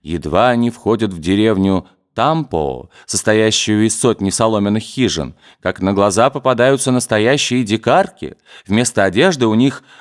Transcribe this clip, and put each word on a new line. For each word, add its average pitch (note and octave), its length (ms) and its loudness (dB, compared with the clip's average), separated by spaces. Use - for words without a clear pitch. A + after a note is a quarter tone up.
Едва E2 480 0
они A#2+ 200 0
входят G#2+ 440 -2
в E2+ 60 -12
деревню F#2+ 680 0
Тампо, E2+ 760 -4
состоящую A2 800 0
из A2 140 -4
сотни G2 320 0
соломёных G#2+ 500 0
хижин, D#2+ 540 -4
как - 200 -6
на G2 120 0
глаза G#2 380 2
попадаются C3 600 0
настоящие B2 720 0
дикарки. A#2 720 -2
Вместо G#2+ 380 0
одежды B2+ 420 2
у A2 80 2
них C3 300 0